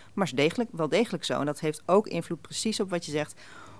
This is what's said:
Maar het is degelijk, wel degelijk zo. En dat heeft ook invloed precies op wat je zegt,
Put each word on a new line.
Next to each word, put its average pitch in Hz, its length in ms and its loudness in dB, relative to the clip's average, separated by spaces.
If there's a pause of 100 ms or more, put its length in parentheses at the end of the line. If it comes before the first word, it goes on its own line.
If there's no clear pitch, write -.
(140)
Maar 196 140 2
het 127 100 -4
is 139 60 6
degelijk, 226 300 2
wel 160 160 0
degelijk 180 340 2
zo. 131 160 0
En 135 60 0
dat 147 140 -2
heeft 156 260 -2
ook 196 220 6
invloed 170 340 -4
precies - 380 -4
op 196 100 -2
wat 175 160 -2
je 156 60 -8
zegt, 147 280 -2 (400)